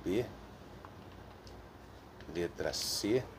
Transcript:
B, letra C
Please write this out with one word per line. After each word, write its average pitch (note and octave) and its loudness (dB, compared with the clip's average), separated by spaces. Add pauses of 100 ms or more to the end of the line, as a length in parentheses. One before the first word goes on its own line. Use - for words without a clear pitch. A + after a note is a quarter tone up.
B, G#2 6 (2000)
letra E2 2
C A#2+ 6 (160)